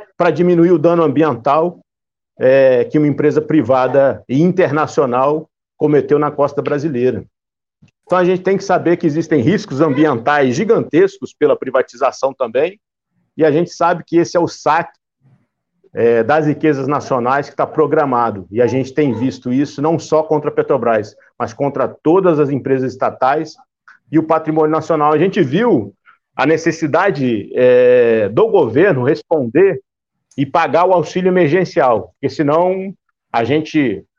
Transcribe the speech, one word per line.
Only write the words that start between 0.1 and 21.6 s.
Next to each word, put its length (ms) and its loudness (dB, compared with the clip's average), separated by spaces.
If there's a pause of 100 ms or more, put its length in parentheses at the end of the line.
pra 140 2
diminuir 400 2
o 80 4
dano 240 2
ambiental, 760 0 (580)
é, 480 4
que 120 -2
uma 100 2
empresa 340 0
privada 840 0
e 140 0
internacional 1040 0 (300)
cometeu 420 0
na 120 -2
costa 300 -4
brasileira. 640 -4 (800)
Então, 140 -2
a 80 2
gente 160 0
tem 160 0
que 60 -6
saber 340 0
que 80 -6
existem 340 0
riscos 420 -2
ambientais 760 0
gigantescos 760 0
pela 240 0
privatização 760 -4
também, 460 -4 (580)
e 80 2
a 60 4
gente 180 0
sabe 340 -2
que 140 -2
esse 180 0
é 40 2
o 80 0
saque 500 -4 (960)
é, 300 2
das 220 0
riquezas 420 -2
nacionais 600 -2
que 60 -20
tá 100 -2
programado. 840 -2
E 100 -2
a 60 4
gente 260 -4
tem 200 0
visto 380 -6
isso 300 -4
não 160 0
só 260 0
contra 260 -2
a 40 -6
Petrobras, 640 -2 (220)
mas 160 -8
contra 340 -4